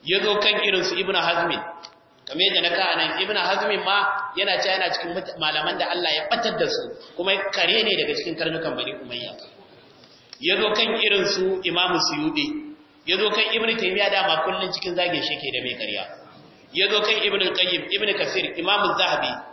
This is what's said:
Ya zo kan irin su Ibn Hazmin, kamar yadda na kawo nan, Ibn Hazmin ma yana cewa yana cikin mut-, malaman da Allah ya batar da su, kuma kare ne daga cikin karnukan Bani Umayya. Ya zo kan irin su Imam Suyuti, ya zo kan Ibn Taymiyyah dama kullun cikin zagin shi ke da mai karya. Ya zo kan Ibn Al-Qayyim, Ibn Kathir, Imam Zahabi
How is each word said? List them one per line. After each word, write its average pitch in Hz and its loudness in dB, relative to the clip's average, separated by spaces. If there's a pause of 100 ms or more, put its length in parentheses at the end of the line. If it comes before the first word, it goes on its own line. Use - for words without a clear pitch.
Ya 170 2
zo 208 2
kan 208 4
irin 190 2
su 180 -2
Ibn 190 0
Hazmin, 170 0 (640)
kamar 147 -2
yadda 185 2
na 170 2
kawo 190 2
nan, 165 0 (120)
Ibn 202 -2
Hazmin 196 0
ma 190 2 (360)
yana 190 0
cewa 190 2
yana 190 2
cikin 170 -4
mut-, 180 -6
malaman 156 0
da 175 0
Allah 175 0
ya 151 0
batar 226 0
da 170 4
su, - -2 (300)
kuma 190 2 (140)
kare 190 2
ne 214 2
daga 147 0
cikin 165 -4
karnukan 160 -2
Bani 123 -6
Umayya. 120 -10 (1040)
Ya 170 2
zo 220 2
kan 226 2
irin 196 4
su 185 0
Imam 175 2
Suyuti, 151 0 (580)
ya 170 0
zo 208 2
kan 214 2
Ibn 220 0
Taymiyyah 196 2
dama 165 2
kullun 185 -2
cikin 175 -4
zagin 165 0
shi 151 -2
ke 143 -6
da 127 -2
mai 123 -4
karya. 104 -6 (680)
Ya 175 2
zo 214 4
kan 214 2
Ibn 196 0
Al-Qayyim, 180 0
Ibn 202 0
Kathir, 180 -2
Imam 190 0 (100)
Zahabi 156 0 (220)